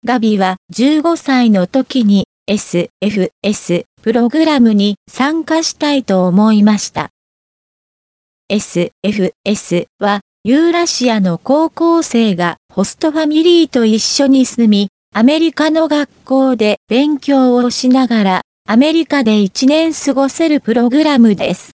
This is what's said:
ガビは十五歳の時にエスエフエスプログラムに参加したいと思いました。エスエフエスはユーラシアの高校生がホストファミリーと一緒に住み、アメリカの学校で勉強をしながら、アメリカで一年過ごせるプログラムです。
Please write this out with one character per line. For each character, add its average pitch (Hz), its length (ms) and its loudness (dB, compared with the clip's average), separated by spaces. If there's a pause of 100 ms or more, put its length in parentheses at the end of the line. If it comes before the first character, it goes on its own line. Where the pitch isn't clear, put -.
ガ 240 160 -2
ビ 214 180 0
は 185 200 -2 (120)
十 285 320 0
五 339 140 0
歳 254 340 0
の 190 180 2
時 262 360 -2
に 202 240 2 (200)
エ 208 100 -2
ス - 320 -4 (120)
エ 196 80 -2
フ 202 220 -2 (120)
エ 208 100 -2
ス - 320 -4 (160)
プ 226 120 -2
ロ 240 140 2
グ 302 160 0
ラ 302 160 0
ム 226 140 4
に 202 240 0 (100)
参 311 360 -4
加 320 200 -2
し - 140 -8
た 294 160 -2
い 269 100 -2
と 285 240 0
思 208 260 2
い 208 100 4
ま 208 140 4
し - 120 -8
た。 151 200 -10 (1400)
エ 208 100 -2
ス - 320 -4 (120)
エ 196 80 -2
フ 202 220 -2 (120)
エ 208 100 -2
ス - 320 -4 (120)
は 202 220 -2 (220)
ユ 294 260 2
ー - 20 0
ラ 339 160 -2
シ 247 240 -2
ア 220 80 0
の 180 180 0
高 311 320 0
校 330 320 0
生 220 340 0
が 170 220 -4 (160)
ホ 190 100 -2
ス - 120 -6
ト 320 160 -2
フ 302 80 -4
ァ 311 80 -2
ミ 302 160 0
リ 339 220 4
ー - 20 -12
と 233 180 0
一 220 140 2
緒 - 280 0
に 262 180 4
住 233 220 0
み、 202 220 2 (240)
ア 220 100 0
メ 294 160 2
リ 330 140 0
カ 311 160 -2
の 320 180 0
学 294 220 -2 (140)
校 262 320 0
で 208 320 0
勉 285 320 0
強 262 360 2
を 247 160 2
し 254 180 -2
な 254 180 2
が 226 160 0
ら、 185 180 0 (260)
ア 220 100 0
メ 302 160 2
リ 330 120 0
カ 285 180 -2
で 214 180 2
一 202 260 -2
年 311 260 2
過 285 200 -2
ご 269 160 0
せ 330 180 -2
る 302 140 0
プ 220 140 -2
ロ 240 140 2
グ 285 140 0
ラ 294 160 2
ム 220 160 4
で 170 200 -4
す。 - 200 -18